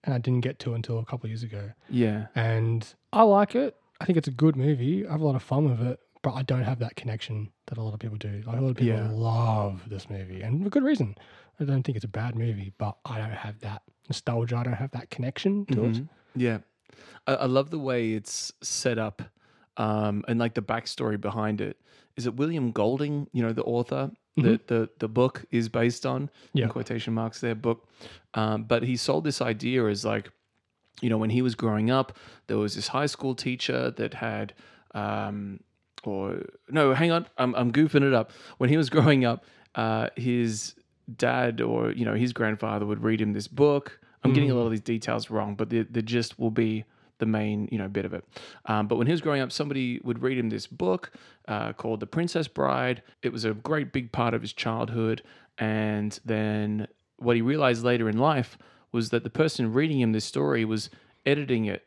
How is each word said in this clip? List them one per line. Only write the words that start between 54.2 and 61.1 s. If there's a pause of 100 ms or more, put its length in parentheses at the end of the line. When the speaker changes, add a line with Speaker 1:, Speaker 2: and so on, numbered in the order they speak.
Speaker 2:
of
his
childhood. (360)
And
then (300)
what
he
realized
later
in
life (360)
was
that
the
person
reading
him
this
story
was (380)